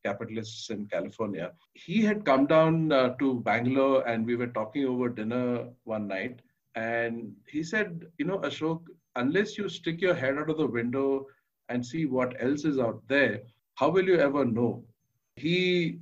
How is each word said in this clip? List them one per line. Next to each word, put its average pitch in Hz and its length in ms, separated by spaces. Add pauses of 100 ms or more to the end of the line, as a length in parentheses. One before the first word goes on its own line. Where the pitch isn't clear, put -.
capitalists 110 680
in 101 160
California, 92 640 (240)
he 202 260
had 208 240
come 139 220
down, 160 440
uh, 131 180 (100)
to 131 220
Bangalore, 131 680
and 113 180
we 120 100
were 120 240
talking 135 260
over 123 220
dinner 120 640 (140)
one 107 240
night. 98 340 (320)
And 117 640 (120)
he 151 160
said, 180 440 (100)
"You 147 80
know, 190 140
Ashok, 156 420 (340)
unless 160 420
you 196 120
stick 165 320
your 180 140
head 135 240
out 156 100
of 156 80
the 127 240
window 135 460 (420)
and 123 160
see 160 220
what 127 340
else 143 240
is 139 140
out 117 280
there, 127 360 (320)
how 143 140
will 185 260
you 165 40 (120)
ever 139 140
know?" 117 380 (540)
He, 175 640